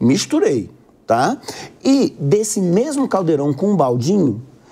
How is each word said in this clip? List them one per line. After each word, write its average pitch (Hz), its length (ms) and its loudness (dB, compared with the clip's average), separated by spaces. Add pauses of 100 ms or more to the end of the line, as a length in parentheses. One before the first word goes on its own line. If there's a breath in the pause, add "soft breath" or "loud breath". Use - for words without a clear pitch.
Misturei, 143 720 0 (340)
tá? 143 320 0 (460 loud breath)
E 269 360 2
desse 202 400 -2
mesmo 240 480 0
caldeirão 156 460 0
com 190 200 0
um - 20 2
baldinho, 131 640 0 (300 loud breath)